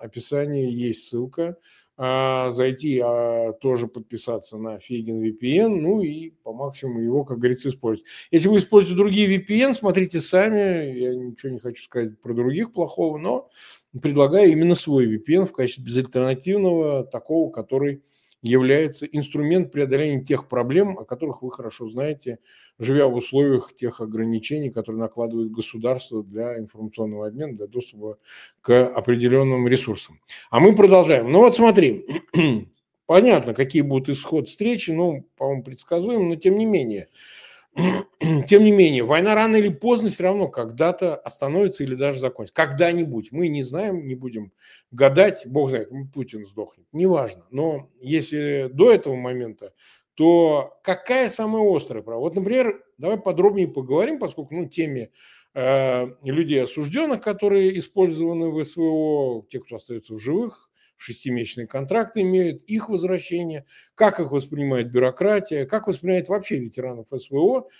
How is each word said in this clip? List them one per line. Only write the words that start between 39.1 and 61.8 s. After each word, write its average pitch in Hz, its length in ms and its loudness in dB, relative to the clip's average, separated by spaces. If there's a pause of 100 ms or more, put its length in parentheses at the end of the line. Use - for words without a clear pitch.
рано 220 200 2
или 208 140 4
поздно 220 400 0
всё - 140 -8
равно 190 240 0
когда-то 156 680 -2
остановится 156 680 -2
или 131 120 -6
даже 139 240 -2
закончится. 123 340 -8
Когда-нибудь. 156 800 -2
Мы 165 160 -2
не 147 160 -4
знаем, 170 440 -6
не 127 80 -8
будем 113 360 -12 (400)
гадать, 139 540 4
бог 139 240 0
знает, 120 220 -4
м, 135 160 -14
Путин 113 380 -12
сдохнет, 101 460 -16
неважно. 156 580 0
Но 139 400 -6 (100)
если 143 720 -4
до 196 200 8
этого 147 240 2
момента, 123 580 -10 (400)
то 160 600 4 (100)
какая 240 460 0
самая 220 340 -2 (120)
острая 117 260 -6
проблема? 117 200 -8
Вот, 165 140 -4
например, 214 460 -2 (160)
давай 196 200 -4
подробнее 185 500 2
поговорим, 151 520 -2
поскольку, 156 340 -10
ну, 170 140 -6
теме, 139 420 -6 (440)
э, 127 540 0 (160)
людей, 143 400 0
осуждённых, 220 580 -4
которые 196 560 2
использованы 165 720 0
в 151 140 -4
С 147 120 -14
В 170 60 -2
О, 151 680 -2
те, 127 100 -10
кто - 160 -16
остаётся 110 380 -14
в 110 60 -12
живых, 180 500 -6 (280)
шестимесячные 120 680 -8
контракты 202 540 -4